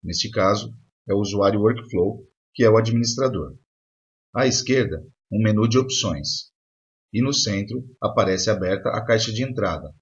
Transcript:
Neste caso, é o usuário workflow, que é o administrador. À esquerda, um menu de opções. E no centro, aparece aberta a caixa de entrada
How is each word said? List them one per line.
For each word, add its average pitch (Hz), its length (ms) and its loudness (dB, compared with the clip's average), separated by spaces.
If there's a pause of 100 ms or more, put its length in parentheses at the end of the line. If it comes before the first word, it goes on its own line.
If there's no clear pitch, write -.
Neste 82 260 -6
caso, 101 460 0 (320)
é 101 60 0
o 101 40 2
usuário 101 420 2
workflow, 110 680 0 (260)
que - 80 0
é 113 60 8
o 110 80 8
administrador. 113 840 0 (760)
À 127 120 2
esquerda, 127 560 0 (280)
um 104 120 0
menu 107 240 4
de 117 120 4
opções. - 760 -4 (600)
E 110 100 0
no 139 100 0
centro, 110 520 -2 (160)
aparece 95 500 0
aberta 95 400 0
a - 140 -4
caixa 113 280 0
de 117 100 -4
entrada 92 600 -4